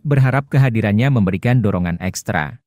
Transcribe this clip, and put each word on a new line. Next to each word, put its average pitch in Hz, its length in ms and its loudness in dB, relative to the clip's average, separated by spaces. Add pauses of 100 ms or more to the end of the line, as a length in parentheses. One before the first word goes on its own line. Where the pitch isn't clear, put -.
berharap 135 400 2
kehadirannya 117 640 2
memberikan 117 480 0
dorongan 90 400 -2
ekstra. 90 680 -6